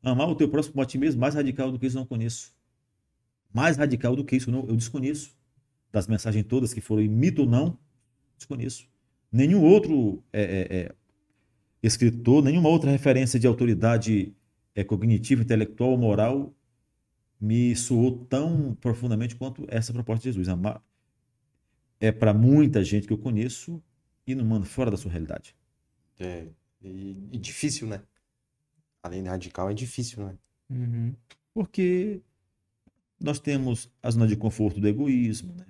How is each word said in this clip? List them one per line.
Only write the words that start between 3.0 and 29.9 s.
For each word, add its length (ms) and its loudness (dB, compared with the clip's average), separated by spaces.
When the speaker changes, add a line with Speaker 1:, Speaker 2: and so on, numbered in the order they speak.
Speaker 1:
Mais 240 2
radical 400 0
do 80 -4
que 120 -2
isso, 140 -2
eu 40 0
não, 140 -4
eu 80 0
desconheço. 600 -4
Das 140 0
mensagens 400 0
todas 260 0
que 80 -8
foram, 220 0
imito 400 2
ou 60 2
não, 300 2
desconheço. 500 -10
Nenhum 320 4
outro, 580 6
é, 100 0
é, 360 -2
é, 160 -8
escritor, 600 4
nenhuma 260 4
outra 220 4
referência 480 2
de 80 4
autoridade, 840 2
é, 100 -2
cognitiva, 580 2
intelectual 480 0
ou 80 2
moral 560 0
me 360 2
soou 500 0
tão 540 -2
profundamente 560 -2
quanto 320 -10
essa 240 -4
proposta 300 -4
de 60 -6
Jesus. 200 -4
Amar 340 -4
é 120 4
pra 200 2
muita 520 6
gente 220 -2
que 60 -2
eu 60 -2
conheço 640 -6
inumano, 380 -2
fora 260 -4
da 60 -4
sua 140 -8
realidade. 440 -10
Speaker 2:
É, 280 -12
e, 340 -14
e 60 -10
difícil, 500 -8
né? 120 -10
Além 200 -10
de 60 -8
radical, 420 -6
é 40 -4
difícil, 500 -8